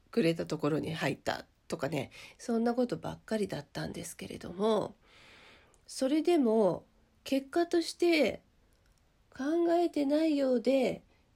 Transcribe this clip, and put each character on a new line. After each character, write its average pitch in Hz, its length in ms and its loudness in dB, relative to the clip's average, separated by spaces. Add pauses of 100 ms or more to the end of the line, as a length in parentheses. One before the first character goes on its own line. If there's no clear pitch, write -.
(100)
く - 120 0
れ 165 120 4
た 165 120 -4
と 156 120 -4
こ 147 120 0
ろ 151 80 0
に 156 160 -4
入 160 180 -2
っ - 60 -8
た - 260 -6 (240)
と - 80 -6
か - 120 -4
ね、 143 220 -4 (280)
そ 233 180 -4
ん 226 80 0
な 240 100 0
こ 247 120 0
と 165 100 -6
ば 156 160 -10
っ 160 120 -12
か 220 120 -4
り 202 120 -2
だ 147 100 -8
っ 147 120 -12
た 156 160 -8
ん - 60 -10
で - 120 -12
す - 120 -14
け 190 120 -14
れ - 100 -12
ど - 140 -12
も、 202 420 0 (920)
そ - 220 -4
れ 302 140 2
で 349 160 4
も 220 460 2 (400)
結 269 240 -2
果 339 180 2
と 339 160 0
し - 120 -8
て 330 480 2 (920)
考 262 80 -8 (300)
え 349 140 2
て 294 180 0
な 302 180 2
い 311 120 2
よ 262 180 2
う 240 60 2
で、 247 420 0 (340)